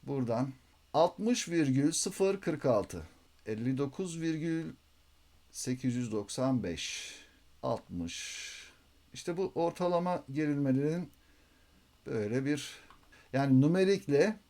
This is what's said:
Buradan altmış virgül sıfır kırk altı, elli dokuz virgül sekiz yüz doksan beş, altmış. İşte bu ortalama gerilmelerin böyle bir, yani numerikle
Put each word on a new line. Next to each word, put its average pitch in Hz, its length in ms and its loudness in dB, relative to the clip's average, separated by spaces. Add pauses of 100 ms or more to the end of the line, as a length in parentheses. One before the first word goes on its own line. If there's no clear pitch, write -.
Buradan 131 500 -2 (400)
altmış 180 560 2
virgül 147 420 4
sıfır 196 500 0
kırk 156 240 -2
altı, 101 380 0 (420)
elli 117 320 -2
dokuz 165 440 -4
virgül 160 520 -2 (800)
sekiz 127 440 -4
yüz 123 160 -4
doksan 117 520 0
beş, - 520 -6 (480)
altmış. - 880 -6 (600)
İşte 170 240 -6
bu 185 180 -2
ortalama 175 760 0
gerilmelerin 147 760 0 (960)
böyle 113 400 -2
bir, 147 240 -2 (640)
yani 135 280 6
numerikle 185 760 4 (100)